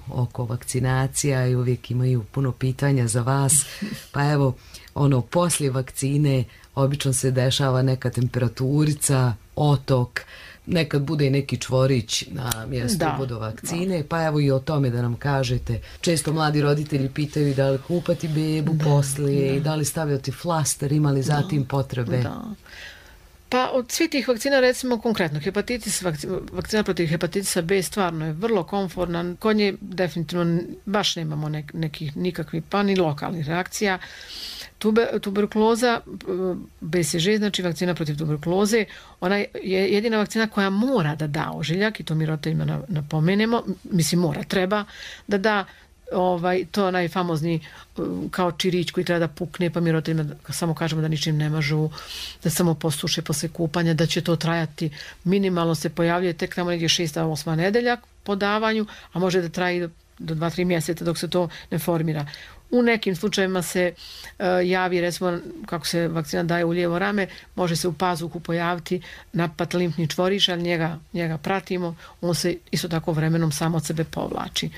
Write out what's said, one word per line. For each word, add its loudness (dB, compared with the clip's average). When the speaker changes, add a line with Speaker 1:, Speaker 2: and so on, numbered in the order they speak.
Speaker 1:
oko -2
vakcinacija 0
i 4
uvijek 0
imaju 2
puno 0
pitanja 2
za 0
vas, 2
Speaker 2:
<laughs> -8
Speaker 1:
pa 2
evo, 4
ono, 4
poslije 2
vakcine 2
obično 2
se 2
dešava 2
neka 2
temperaturica, 2
otok, 2
nekad 0
bude 2
i 4
neki 2
čvorić 2
na -4
mjestu 0
Speaker 2:
Da, 2
Speaker 1:
vodovakcine, -2
Speaker 2:
da. -2
Speaker 1:
pa 0
evo 2
i 6
o 4
tome 0
da 0
nam 0
kažete. 0
Često 0
mladi 2
roditelji 2
pitaju 0
da 4
li 2
kupati -2
bebu 0
Speaker 2:
Da, 2
Speaker 1:
poslije 2
Speaker 2:
da. 2
Speaker 1:
i 0
da 0
li 0
stavljati -2
flaster, 0
ima 4
li 2
zatim 2
Speaker 2:
Da, -6
Speaker 1:
potrebe? 0
Speaker 2:
da. -4
Pa 2
od 0
svih 0
tih 0
vakcina, 4
recimo 2
konkretno, 0
hepatitis, -2
vakci-, -2
vakcina 0
protiv 0
hepatitisa 0
B 2
stvarno -2
je -2
vrlo 0
komforna. -2
Kod 2
nje 2
definitivno -2
n-, 2
baš 0
nemamo -4
nek-, -8
nekih, -6
nikakvih, -4
pa 2
ni 4
lokalnih 0
reakcija. -2
Tube-, 2
tuberkuloza, 2
e, -16
B 2
C -2
G, 2
znači 0
vakcina 0
protiv -2
tuberkuloze, 2
ona 2
je -2
jedina 2
vakcina 0
koja 0
mora 2
da -4
da -2
ožiljak -2
i -14
to -4
mi 0
roditeljima -2
na-, -2
napomenemo. 2
M-, -4
mislim, 2
mora, 0
treba 0
da 2
da, 2
ovaj, 2
to 2
onaj 0
famozni, 0
e, -8
kao 0
čirić 0
koji -2
treba 2
da 2
pukne, -4
pa -2
mi 2
roditeljima 0
da-, -8
samo -2
kažemo -2
da 0
ničim 0
ne 0
mažu, 0
da 0
samo 4
posuše -2
posle -2
kupanja, 0
da 4
će -2
to 2
trajati, -2
minimalno 4
se -2
pojavljuje 2
tek -6
tamo -2
negdje 0
šesta, -2
osma -2
nedelja 2
po -2
davanju, 0
a -4
može 4
da -4
traje -2
i -2
do, -4
do -6
dva, -2
tri 0
mjeseca 0
dok 0
se -4
to 0
ne -2
formira. 0
U 4
nekim 2
slučajevima 0
se, 0
e, 2
javi, 2
recimo, 0
kako -6
se 0
vakcina -2
daje 0
u 2
lijevo 0
rame, 0
može 0
se -2
u 0
pazuhu -2
pojaviti -2
napad -2
limfni 0
čvoriš, 0
ali -4
njega, -2
njega -4
pratimo, -4
on 0
se -2
isto -4
tako -2
vremenom 2
sam 0
od -2
sebe -2
povlači. -4